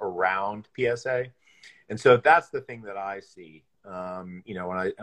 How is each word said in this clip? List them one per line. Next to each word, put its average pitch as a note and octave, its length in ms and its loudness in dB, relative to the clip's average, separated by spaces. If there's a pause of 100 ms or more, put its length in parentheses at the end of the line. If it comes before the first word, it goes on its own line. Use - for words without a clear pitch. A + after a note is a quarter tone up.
around F#2+ 760 -2
P B2 120 -2
S A#2+ 200 -2
A. B2 240 -4 (580)
And A#2 100 -8
so B2 180 10
that's D#3 320 6
the C3 120 -6
thing A#2 220 -14
that G2 140 -12
I G2 240 -8
see. D#2+ 440 -20 (200)
Um, F#2 600 -12
you G#2+ 100 -12
know, F2+ 140 -8
when F#2 100 -4
I, F#2+ 140 -2 (100)